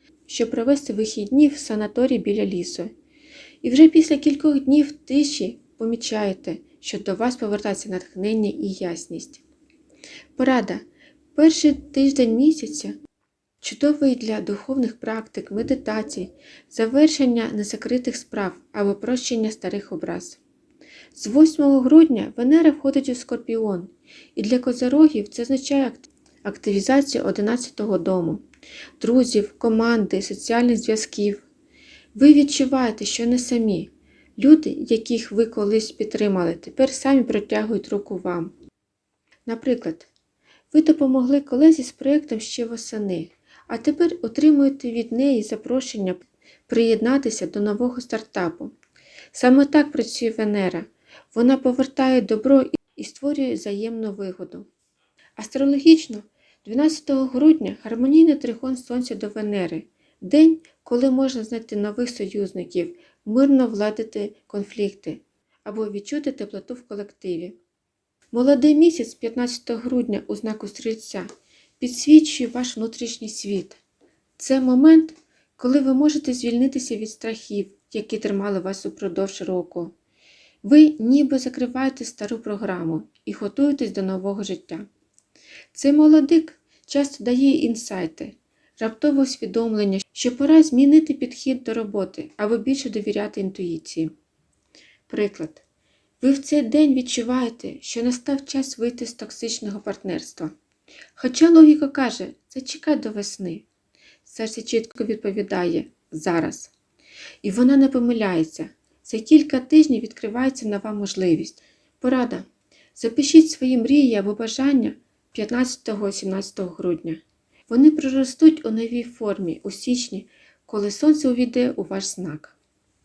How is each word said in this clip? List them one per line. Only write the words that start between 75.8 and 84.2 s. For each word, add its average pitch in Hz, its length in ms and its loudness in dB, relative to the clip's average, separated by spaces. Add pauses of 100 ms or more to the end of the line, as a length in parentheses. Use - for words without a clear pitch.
можете 294 400 0
звільнитися 247 640 -2
від 214 140 -10
страхів, 214 580 -10 (240)
які 214 260 -8
тримали 202 420 -4
вас 190 260 -10
упродовж 190 560 -8
року. 175 500 -8 (720)
Ви 302 360 8
ніби 262 400 2
закриваєте 254 640 -6
стару 214 320 -10
програму 185 640 -6 (240)
і 214 80 -8
готуєтесь 277 580 -2
до 196 120 -6
нового 190 400 -4